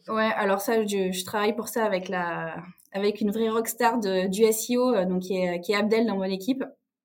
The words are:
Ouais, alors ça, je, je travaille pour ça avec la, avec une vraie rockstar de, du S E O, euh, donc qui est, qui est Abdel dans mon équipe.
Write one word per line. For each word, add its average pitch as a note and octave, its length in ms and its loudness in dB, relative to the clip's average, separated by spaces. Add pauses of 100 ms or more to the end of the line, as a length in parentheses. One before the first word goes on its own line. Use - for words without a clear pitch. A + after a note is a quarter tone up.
Ouais, A3 280 0
alors G3+ 260 0
ça, A3+ 240 2
je, G3 260 0
je F#3 140 -6
travaille G#3+ 300 -2
pour A3+ 140 -8
ça A#3 140 0
avec F#3 260 -2
la, E3+ 480 -4 (340)
avec G3+ 300 -2
une G#3 100 2
vraie A3+ 180 0
rockstar A#3 500 0
de, F#3+ 280 0
du F#3+ 160 4
S A3 260 2
E B3 80 2
O, B3 160 4
euh, F#3 120 2
donc F#3 180 0
qui F#3 140 -2
est, F3 240 0
qui G#3+ 100 -4
est G3+ 40 4
Abdel G#3+ 300 2
dans G3+ 120 -2
mon F#3+ 80 -2
équipe. G3 380 -2 (420)